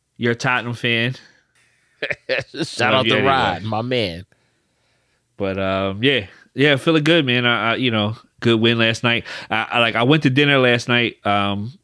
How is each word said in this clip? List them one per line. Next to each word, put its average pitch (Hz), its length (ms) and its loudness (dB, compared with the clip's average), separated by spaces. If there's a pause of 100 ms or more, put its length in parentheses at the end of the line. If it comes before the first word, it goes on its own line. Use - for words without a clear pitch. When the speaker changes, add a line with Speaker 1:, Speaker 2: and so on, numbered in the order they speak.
(180)
Speaker 1:
You're 120 140 0
a 120 40 -4
Tottenham 120 380 -2
fan. 117 460 0
Speaker 2:
<laughs> - 840 -18 (580)
Shout 123 300 -2
Speaker 1:
Love 131 80 2
Speaker 2:
out 120 40 -4
Speaker 1:
you 113 60 2
Speaker 2:
to 107 60 2
Speaker 1:
anyway. - 140 2
Speaker 2:
Ron, 104 340 -2
my 110 160 -4
man. 107 440 -4 (1120)
Speaker 1:
But, 95 220 -4
um, 95 440 -2
yeah, 127 240 0 (260)
yeah, 139 240 2
feeling 160 260 2
good, 160 220 2
man. 123 200 0
I, 113 260 2
I, 110 40 0
you 123 160 0
know, 107 240 0 (240)
good 117 200 2
win 117 180 2
last 113 260 0
night. 117 220 0 (240)
I, 110 220 -2
I, 120 80 0
like, 113 160 0
I 113 80 0
went 151 200 4
to 151 60 2
dinner 143 280 4
last 123 300 2
night, 120 380 -2
um, 101 480 -2 (100)